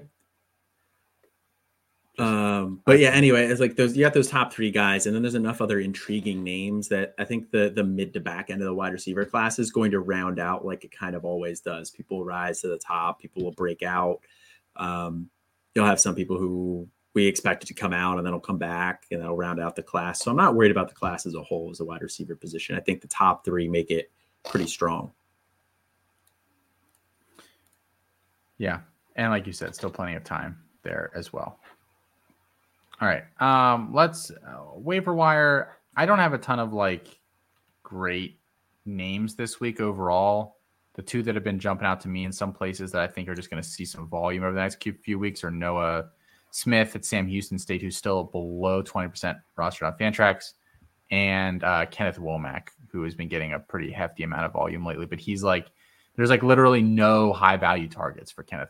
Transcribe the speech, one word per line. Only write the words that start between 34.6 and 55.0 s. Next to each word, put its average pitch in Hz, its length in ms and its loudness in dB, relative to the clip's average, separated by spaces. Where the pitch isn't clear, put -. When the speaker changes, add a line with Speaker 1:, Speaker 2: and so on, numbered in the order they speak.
Speaker 1:
waiver 180 380 -2
wire. 151 640 4
I 151 80 2
don't 196 140 6
have 165 140 4
a 131 40 0
ton 123 220 -2
of, 113 120 -2
like, 98 360 0
great 92 580 -6
names 101 500 -4
this 117 240 -8
week 117 220 -4
overall. 101 760 0
The - 80 -14
two 120 220 -4
that 113 100 -2
have 104 100 -4
been 98 140 -2
jumping 98 300 -2
out 92 140 0
to 92 80 -8
me 92 160 -4
in 95 60 -6
some 98 220 -6
places 92 380 -8
that 90 100 0
I 87 60 0
think 92 200 -10
are 92 60 -6
just 87 160 -10
gonna 80 140 -8
see - 220 -12
some 82 220 -12
volume 87 360 -2
over 92 100 0
the 95 60 -2
next 95 240 -4
few, 104 100 -4
few 104 240 -6
weeks 101 260 -6
are 85 60 -4
Noah 85 600 -2
Smith 113 440 2
at 110 80 -10
Sam 98 240 -2
Houston 95 300 -4
State, 92 240 -4
who's 92 160 -6
still 95 280 -2
below 90 580 -2
twenty 90 260 -6
percent 85 300 -6
rostered 82 300 -2
on 80 100 -6
Fantrax, 107 560 2
and, 95 540 2
uh, 85 240 2
Kenneth 92 320 -4
Womack, 80 480 -8
who 90 120 -6
has 82 120 -6
been 85 140 -8
getting 78 240 -4
a 71 60 -4
pretty 82 300 -8
hefty 85 340 -6
amount 80 220 -2
of 82 80 -4
volume 85 320 -4
lately. 82 220 -6